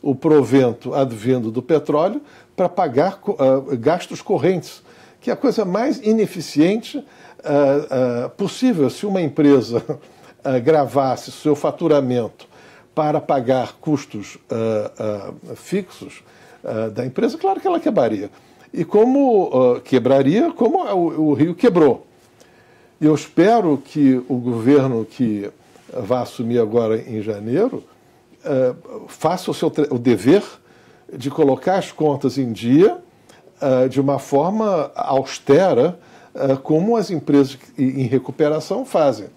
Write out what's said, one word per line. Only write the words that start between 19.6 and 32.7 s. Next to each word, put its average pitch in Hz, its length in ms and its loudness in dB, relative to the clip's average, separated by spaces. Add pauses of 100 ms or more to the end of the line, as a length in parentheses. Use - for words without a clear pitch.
ah, - 40 -10
quebraria, 139 680 2
como 311 340 0
o, 165 440 0
o 147 40 4
Rio 160 220 2
quebrou. 170 500 4 (960)
E 151 60 2
eu 151 80 6
espero 175 680 2
que 131 460 2
o 135 80 -2
governo 123 680 0
que 104 460 -4 (420)
vai 123 280 -2
assumir 120 380 -4
agora 113 420 0
em 110 220 -8
janeiro, 110 600 -4 (640)
eh, 131 300 0 (320)
faça 170 440 -4
o 143 40 -4
seu 160 160 -2
tre-, 143 200 -2
o 127 80 -2
dever 123 440 4 (680)
de 131 180 -8
colocar 147 460 0
as - 160 -4
contas 139 460 -2
em 123 140 -4
dia, 139 460 4 (600)